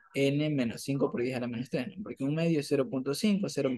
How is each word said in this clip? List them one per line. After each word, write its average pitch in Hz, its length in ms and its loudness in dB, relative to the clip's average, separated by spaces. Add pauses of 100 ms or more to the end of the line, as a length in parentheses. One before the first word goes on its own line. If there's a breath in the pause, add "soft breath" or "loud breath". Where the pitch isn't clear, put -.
(140)
N 143 360 2
menos 127 320 0
cinco 139 300 0
por 120 100 -2
diez 127 140 -2
a 120 40 -2
la 120 80 -2
menos 123 220 -6
tres, 123 260 -2
¿no? 104 60 -8
Porque 123 220 -6
un 143 100 0
medio 165 260 2
es 139 80 -4
cero 139 200 2
punto 135 260 -2
cinco, 202 340 2
cero - 300 0